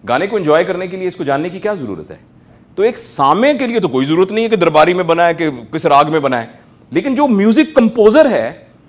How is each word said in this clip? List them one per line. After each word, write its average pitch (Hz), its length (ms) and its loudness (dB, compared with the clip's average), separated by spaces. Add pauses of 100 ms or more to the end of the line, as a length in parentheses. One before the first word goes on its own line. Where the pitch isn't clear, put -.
गाने 139 220 -2
को 214 100 -4
एंजॉय 160 260 2
करने 185 240 -6
के 185 100 -12
लिए 185 100 -6
इसको 175 160 -8
जानने 143 260 -4
की 180 100 -14
क्या 208 160 -6
जरूरत 98 360 -12
है?" - 80 -18 (580)
तो 202 60 0
एक 233 140 0
सामे 185 560 0
के 254 140 -4
लिए 233 120 -2
तो 180 80 -2
कोई 131 180 0
जरूरत 180 260 0
नहीं 220 120 -2
है 226 60 -2
कि 220 80 0
दरबारी 165 360 4
में 175 140 -2
बना 170 160 2
है 170 100 2
कि 156 180 -4
किस 127 340 -10
राग 147 240 4
में 160 120 0
बना 127 160 -2
है, - 280 -10 (280)
लेकिन 240 220 -2
जो 285 120 2
म्यूजिक 220 480 2
कंपोजर 233 520 4
है 147 400 -4 (220)